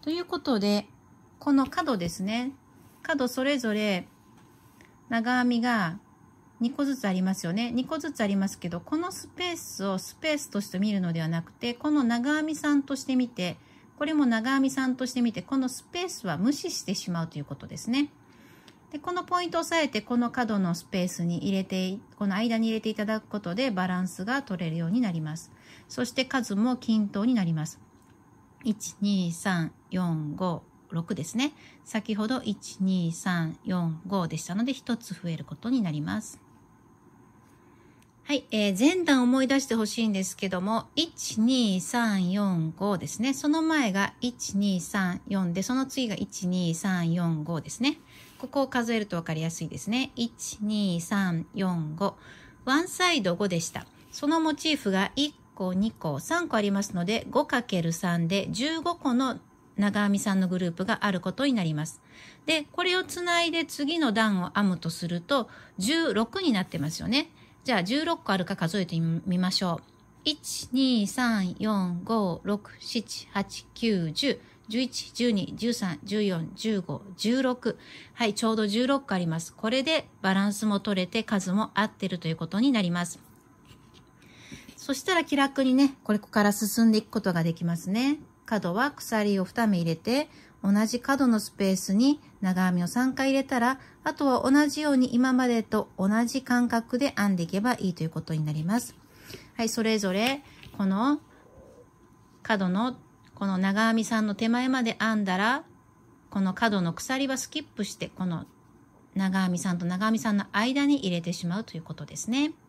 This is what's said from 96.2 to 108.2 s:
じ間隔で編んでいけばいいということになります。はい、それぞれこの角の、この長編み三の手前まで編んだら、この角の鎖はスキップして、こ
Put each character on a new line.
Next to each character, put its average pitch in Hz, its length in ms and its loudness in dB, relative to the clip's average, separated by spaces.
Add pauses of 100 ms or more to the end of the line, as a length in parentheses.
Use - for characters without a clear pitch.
じ 262 160 -2
間 247 260 2
隔 233 300 0
で 277 180 0
編 202 140 2
ん 190 80 4
で 170 60 0
い 165 40 -4
け 190 140 0
ば 240 140 2
い 190 140 -2
い 175 40 -2
と 160 100 -4
い 160 40 -2
う - 20 -2
こ 160 100 -6
と 160 140 -6
に 156 100 0
な 151 80 -2
り 156 140 -2
ま 220 160 0
す。 - 120 -12 (640)
は 240 80 -2
い、 226 60 0
そ 226 140 -2
れ 220 160 2
ぞ 196 120 0
れ 247 320 0 (340)
こ 202 80 0
の 233 360 2 (1200)
角 196 240 2
の、 220 300 0 (380)
こ 202 120 -4
の 190 100 0
長 196 300 2
編 226 80 4
み 226 80 2
三 214 240 0
の 208 80 -2
手 226 140 0
前 247 180 2
ま 254 160 2
で 226 160 -2
編 220 200 2
ん 208 40 0
だ 185 140 0
ら、 240 260 2 (640)
こ 196 120 -2
の 185 120 0
角 208 280 2
の 165 100 0
鎖 269 360 -2
は 262 100 -2
ス - 120 -8
キ 311 120 -6
ッ 294 40 -12
プ - 200 -6
し - 100 -12
て、 - 140 -8
こ - 160 -6